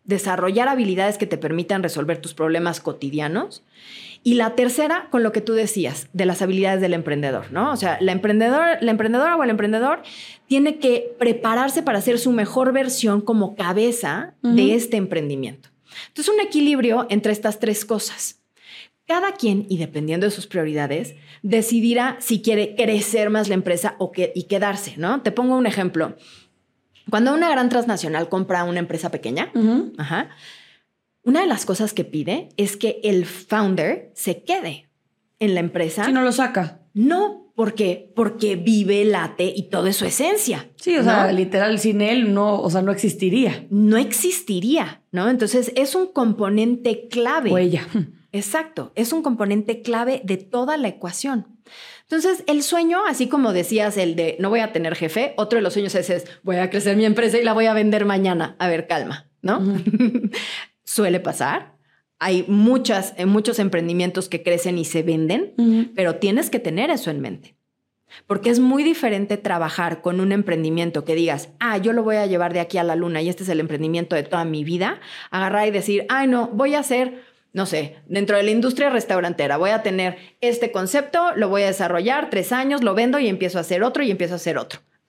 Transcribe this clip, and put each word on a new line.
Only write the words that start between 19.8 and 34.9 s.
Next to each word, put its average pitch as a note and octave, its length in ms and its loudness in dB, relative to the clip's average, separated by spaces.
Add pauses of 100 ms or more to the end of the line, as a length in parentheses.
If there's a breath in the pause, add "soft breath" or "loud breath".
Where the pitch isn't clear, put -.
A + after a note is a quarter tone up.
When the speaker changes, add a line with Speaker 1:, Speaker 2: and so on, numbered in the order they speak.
Speaker 1:
de G#3 60 2
sus F#3+ 140 -12
prioridades, D#3 680 -2 (280 loud breath)
decidirá A#3 760 2
si - 240 -2
quiere G#3 340 0
crecer G#3+ 540 0
más G#3+ 180 0
la G3+ 60 0
empresa F3+ 440 0
o F3 120 -4
que-, F3+ 240 -2
y F3+ 100 -6
quedarse, G3 520 -2
¿no? F#3+ 260 -2
Te G#3+ 100 0
pongo B3+ 240 0
un B3+ 100 2
ejemplo. F3+ 500 -2 (920 loud breath)
Cuando A3 240 4
una E4 160 2
gran B3+ 220 2
transnacional F3+ 580 0
compra F#3 360 0
una F3 160 -2
empresa E3+ 300 -4
pequeña, E3+ 440 -4
Speaker 2:
Ujú. A3+ 420 2
Speaker 1:
ajá, E3 320 -4 (960 loud breath)
una C4+ 160 4
de G4 60 2
las B3+ 200 0
cosas G#3 280 -2
que F3 100 -2
pide E3+ 520 -4
es G3+ 200 0
que A3 260 -2
el F#3 240 2
founder G3+ 880 -2
se - 300 -6
quede E4 440 -6 (500)